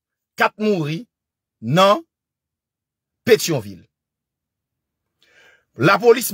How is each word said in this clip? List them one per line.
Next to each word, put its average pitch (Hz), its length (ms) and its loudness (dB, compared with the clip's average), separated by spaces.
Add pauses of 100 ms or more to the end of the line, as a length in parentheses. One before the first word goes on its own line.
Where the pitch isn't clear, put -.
(400)
kat - 220 -2
mouri 185 420 -4 (580)
nan 190 420 2 (1200)
petyonvil. 113 540 -2 (1900)
Lapolis 208 600 2